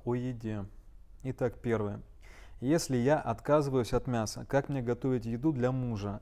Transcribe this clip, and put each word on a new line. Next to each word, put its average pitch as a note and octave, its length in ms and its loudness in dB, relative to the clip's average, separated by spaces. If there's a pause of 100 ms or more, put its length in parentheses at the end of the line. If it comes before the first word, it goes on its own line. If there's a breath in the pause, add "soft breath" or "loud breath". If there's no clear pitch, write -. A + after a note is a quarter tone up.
о B2 120 0
еде. A2+ 500 -4 (580)
Итак, B2+ 380 -2
первое. G#2+ 400 0 (600 loud breath)
Если C3+ 340 2
я C3+ 240 4
отказываюсь C3+ 720 2
от A#2+ 140 2
мяса, A#2+ 400 -2
как C#3 240 0
мне C#3 140 -2
готовить A#2+ 420 0
еду A#2+ 260 0
для B2 200 2
мужа, A2 500 -2